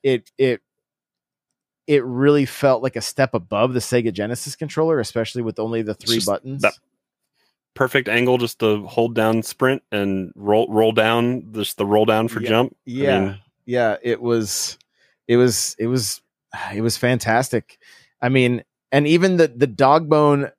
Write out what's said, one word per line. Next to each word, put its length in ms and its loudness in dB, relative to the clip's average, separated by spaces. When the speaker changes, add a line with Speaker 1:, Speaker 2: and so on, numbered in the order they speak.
Speaker 1:
It, 340 -2
it, 240 0
it 160 2
really 420 2
felt 380 0
like 120 -4
a 60 -6
step 320 -4
above 400 -2
the 60 0
Sega 340 -2
Genesis 420 -8
controller, 440 -2
especially 420 -6
with 160 -6
only 240 -4
the 140 -6
three 200 -4
Speaker 2:
Just 120 -2
Speaker 1:
buttons. 340 -6
Speaker 2:
that 120 0
perfect 360 0
angle 280 2
just 220 -4
to 260 2
hold 300 -2
down 260 2
sprint 400 -2
and 440 -2
roll, 340 2
roll 220 4
down, 640 0
just 240 -6
the 80 0
roll 200 4
down 220 2
for 140 -6
Speaker 1:
Yeah. 80 -6
Speaker 2:
jump. 240 2
I 20 -20
Speaker 1:
Yeah. 340 -2
Speaker 2:
mean 200 -4
Speaker 1:
Yeah. 380 -2
It 180 -4
was, 560 -4
it 100 4
was, 420 2
it 80 -2
was, 340 -4
it 60 -4
was 160 -2
fantastic. 840 -2
I 80 -2
mean, 340 2
and 160 2
even 300 4
the, 100 6
the 200 -2
Dogbone 920 2